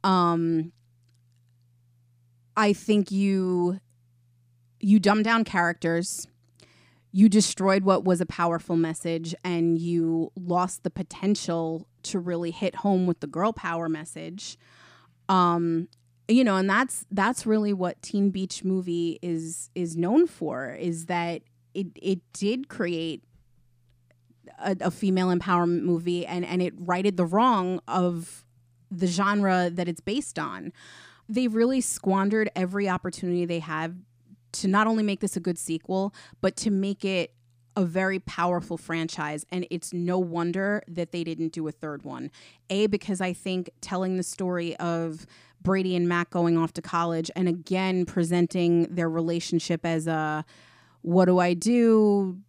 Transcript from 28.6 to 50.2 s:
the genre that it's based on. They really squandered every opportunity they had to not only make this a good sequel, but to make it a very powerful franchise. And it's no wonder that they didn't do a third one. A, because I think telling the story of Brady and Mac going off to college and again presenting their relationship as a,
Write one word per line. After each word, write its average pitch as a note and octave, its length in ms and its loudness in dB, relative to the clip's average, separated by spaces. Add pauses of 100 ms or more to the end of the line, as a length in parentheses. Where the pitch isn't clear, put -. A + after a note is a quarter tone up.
the F#3 160 -2
genre F#3+ 640 2
that F3 160 -4
it's F3 140 -6
based A3+ 380 -6
on. G#2+ 340 -8 (560)
They B3 180 0
really A#3 360 2
squandered G3+ 760 0
every F#3+ 320 -2
opportunity F3+ 560 -2
they E3+ 160 -2
had E3 420 -8 (500)
to - 160 -2
not G#3 180 4
only A3 160 2
make G3+ 180 -2
this G3+ 140 -4
a F3+ 60 -4
good E3+ 160 -2
sequel, F#3+ 580 -4 (280)
but F#3+ 140 0
to - 140 -2
make G3 360 -2
it F#3 260 -2 (420)
a G3 120 2
very F#3+ 320 0
powerful F3 580 -2
franchise. D#3+ 760 -6
And F3+ 200 -4
it's - 240 -8
no F3 240 0
wonder F3+ 720 -2
that E3+ 220 -6
they F3 140 -6
didn't D#3+ 280 -4
do D#3+ 160 -6
a D3 40 -8
third D3 300 -12
one. C3+ 280 -12 (380)
A, G3+ 180 0
because G3 360 -2
I F3+ 100 -2
think F#3 380 -6 (100)
telling F#3 380 -4
the F3+ 40 -2
story F3 540 -4
of E3 500 -4 (360)
Brady F#3 340 0
and F3 100 2
Mac F3 220 0
going E3+ 300 2
off E3 160 0
to E3 80 -6
college E3+ 520 -2
and F3+ 140 0
again F#3 560 0
presenting E3+ 880 2
their E3+ 140 0
relationship E3+ 800 -2
as D#3+ 200 -2
a, D#3 380 -2 (560)